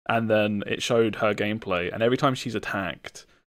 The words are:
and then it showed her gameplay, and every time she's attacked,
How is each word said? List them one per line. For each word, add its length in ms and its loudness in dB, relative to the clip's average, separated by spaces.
and 220 0
then 380 2
it 120 -4
showed 360 2
her 180 0
gameplay, 580 -2
and 120 0
every 140 4
time 180 2
she's 180 -6
attacked, 720 -6